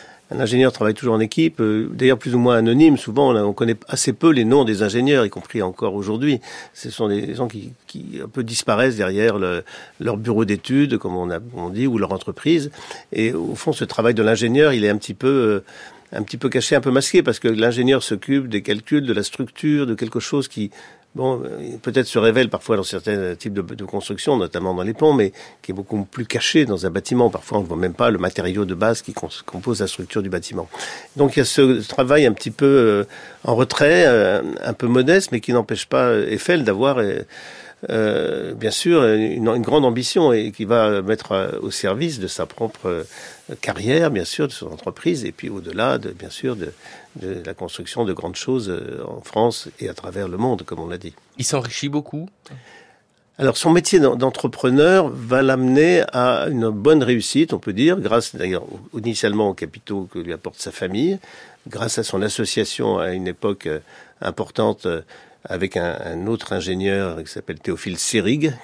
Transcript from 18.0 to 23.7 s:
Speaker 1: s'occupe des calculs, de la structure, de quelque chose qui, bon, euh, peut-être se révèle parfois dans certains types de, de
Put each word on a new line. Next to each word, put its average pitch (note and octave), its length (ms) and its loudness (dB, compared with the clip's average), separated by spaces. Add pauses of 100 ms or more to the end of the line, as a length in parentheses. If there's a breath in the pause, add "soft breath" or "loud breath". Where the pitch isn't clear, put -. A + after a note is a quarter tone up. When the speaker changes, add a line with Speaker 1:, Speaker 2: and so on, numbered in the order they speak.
Speaker 1:
s'occupe C3 460 -2
des G#2 140 -4
calculs, A2+ 420 -2
de A#2+ 80 -2
la G2+ 100 0
structure, C#3+ 640 -2
de A2+ 80 -2
quelque A2+ 260 -6
chose C#3 280 -4
qui, G#2 220 -8 (460 loud breath)
bon, B2+ 280 -2
euh, A#2+ 380 -10
peut-être B2 240 0
se - 120 0
révèle A2 320 4
parfois G#2+ 260 -2
dans G2 60 0
certains F#2+ 520 -4
types G2+ 180 -10
de, G2 100 -4
de G2+ 220 -10